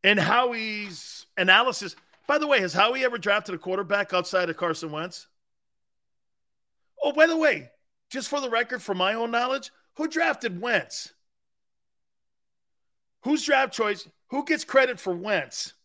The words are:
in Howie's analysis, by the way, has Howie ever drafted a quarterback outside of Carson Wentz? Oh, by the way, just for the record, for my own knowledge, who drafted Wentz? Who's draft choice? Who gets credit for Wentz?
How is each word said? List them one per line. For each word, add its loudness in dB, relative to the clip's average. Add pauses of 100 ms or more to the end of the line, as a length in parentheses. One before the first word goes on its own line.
in 4
Howie's -2 (100)
analysis, 4 (320)
by 2
the 0
way, 4
has -2
Howie 2
ever 0
drafted 0
a -8
quarterback -2
outside 0
of -4
Carson -4
Wentz? -10 (1800)
Oh, 2
by 6
the 0
way, 2 (400)
just -6
for -2
the -4
record, -2
for -4
my 2
own -2
knowledge, -2 (260)
who -4
drafted -2
Wentz? -4 (2000)
Who's 0
draft 2
choice? -2 (220)
Who -4
gets -2
credit 2
for -4
Wentz? -4 (120)